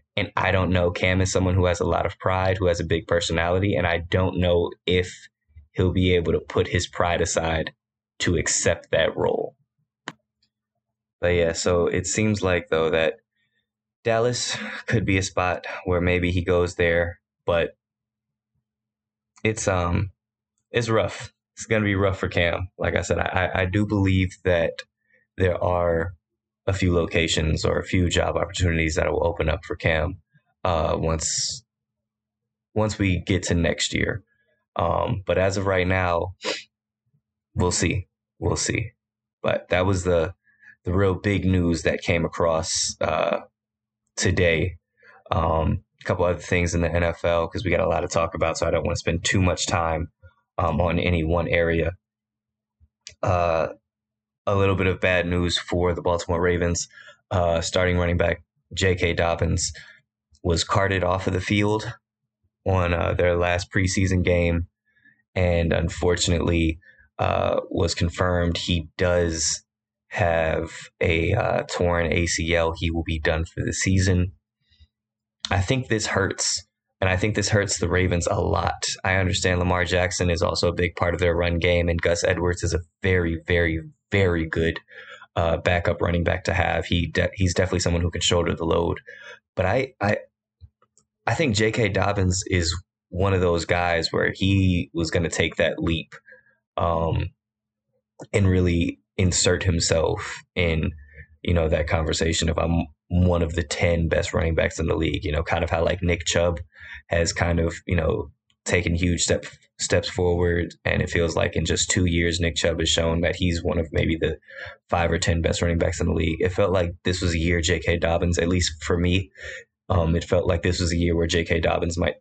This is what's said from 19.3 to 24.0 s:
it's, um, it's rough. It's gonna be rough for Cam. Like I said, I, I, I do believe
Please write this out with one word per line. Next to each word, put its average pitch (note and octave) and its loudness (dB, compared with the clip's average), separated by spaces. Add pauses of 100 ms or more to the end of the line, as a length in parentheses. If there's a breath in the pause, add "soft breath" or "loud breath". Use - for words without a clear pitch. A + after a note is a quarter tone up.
it's, A2 0
um, F#2 0 (600)
it's A#2 0
rough. G#2+ 0 (220)
It's - -14
gonna G#2+ 2
be G2+ 2
rough F#2+ 2
for F#2 -2
Cam. F2+ 0
Like E2+ 0
I F2 0
said, F2 -2
I, F2+ -2
I, F#2 0
I F#2+ 2
do G#2 0
believe F#2+ 2